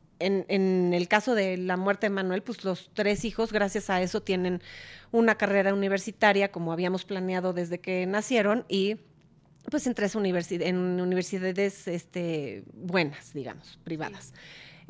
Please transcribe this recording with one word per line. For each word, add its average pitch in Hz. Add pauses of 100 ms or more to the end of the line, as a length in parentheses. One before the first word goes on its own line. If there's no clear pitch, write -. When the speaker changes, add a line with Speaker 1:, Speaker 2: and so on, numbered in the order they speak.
(220)
Speaker 1:
en, 190
en 185
el 175
caso 214
de 190
la 180
muerte 196
de -
Manuel, 190
pues 208
los 185
tres 202
hijos, 226
gracias 202
a 185
eso, 185
tienen 180 (500)
una 226
carrera 196
universitaria, 196
como 170
habíamos 180
planeado 185
desde 175
que 185
nacieron, 214
y 202 (760)
pues 294
en 247
tres 208
universi-, 180
en 180
universidades, 185
este, 165
buenas, 147
digamos, 127
privadas. 160
Speaker 2:
Sí. - (500)